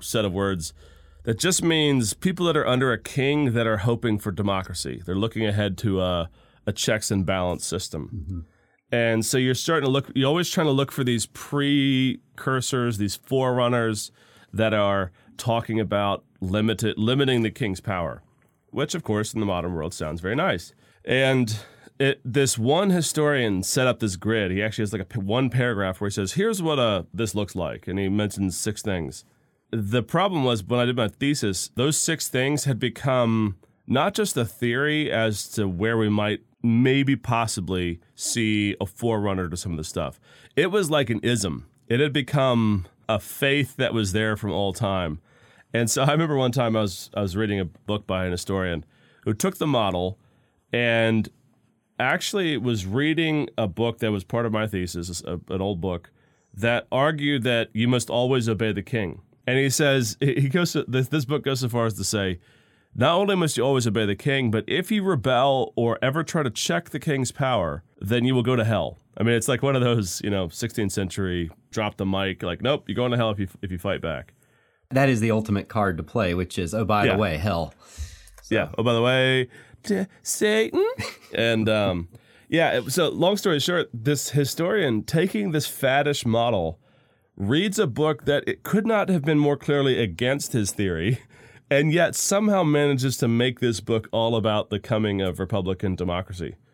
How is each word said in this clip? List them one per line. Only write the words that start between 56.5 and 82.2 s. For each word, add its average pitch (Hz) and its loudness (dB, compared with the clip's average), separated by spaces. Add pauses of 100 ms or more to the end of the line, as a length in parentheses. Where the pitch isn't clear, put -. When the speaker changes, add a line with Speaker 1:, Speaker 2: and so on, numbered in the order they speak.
Speaker 1:
that 117 0
argued 143 0
that 117 0
you 113 2
must 123 0
always 123 2
obey 110 0
the 98 -4
king. 101 -4 (240)
And 127 2
he 135 4
says, 135 2
he 139 2
goes 175 2
to, 143 0
this, 127 0
this 151 0
book 139 -2
goes 135 -2
so 127 0
far 120 0
as 110 0
to 98 -6
say, 92 -2 (540)
"Not 143 4
only 196 2
must 165 2
you 117 0
always 127 2
obey 107 2
the 101 0
king, 135 0
but 107 0
if 175 -2
you 208 0
rebel 131 2
or 117 2
ever 135 0
try 160 -2
to 127 0
check - -4
the 147 -6
king's 135 -2
power, 98 -2 (180)
then 120 2
you 131 4
will 123 2
go 123 2
to 110 2
hell." 92 0 (180)
I - 0
mean, 117 4
it's 110 0
like 123 0
one 139 2
of 127 2
those, 117 0
you 104 -2
know, 95 0
sixteenth 107 -4
century 90 -2 (220)
drop 104 -2
the 98 -4
mic, 95 -2
like, 87 -4
"Nope, 131 0
you're 101 -4
going 123 0
to 120 0
hell 113 2
if 101 -4
you, 98 -2 (140)
if 95 -6
you 92 -6
fight 87 -4
back." 73 -8 (580)
Speaker 2:
That 135 4
is 120 2
the 113 2
ultimate 107 0
card 98 0
to 80 -6
play, 92 0
which 90 -4
is, 85 -4
"Oh, 110 0
by 101 2
Speaker 1:
Yeah. 110 4
Speaker 2:
the - 0
way, 95 0
hell." 85 -2 (720)
So. - -2
Speaker 1:
Yeah. 101 0
Oh, 110 -2
by 117 2
the 117 2
way, 131 2 (360)
"D-, 196 -2 (180)
Satan?" 220 0 (260)
<laughs> - -20
And, 113 2
um, 95 0 (400)